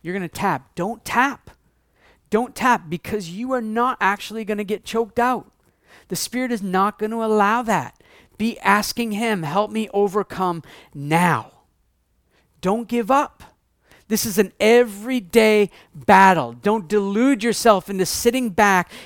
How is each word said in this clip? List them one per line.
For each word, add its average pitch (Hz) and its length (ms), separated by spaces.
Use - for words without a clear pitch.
you're 170 100
gonna 190 140
tap. 156 480
Don't 196 280
tap. 254 460
Don't 233 260
tap, 240 320
because 170 420
you 226 220
are 254 80
not 233 400
actually 202 460
gonna 208 180
get 202 220
choked 226 340
out. 240 320
The 185 80
Spirit 247 380
is 208 80
not 196 360
gonna 214 200
allow 214 460
that. 190 380
Be 220 220
asking 214 520
Him, 208 320
"Help 190 260
me 214 240
overcome 190 680
now." 151 580
Don't 214 260
give 233 240
up. 277 320
This 220 180
is 190 120
an 196 240
everyday 214 1120
battle. 175 600
Don't 196 340
delude 208 560
yourself 214 460
into 190 160
sitting 240 460
back 190 380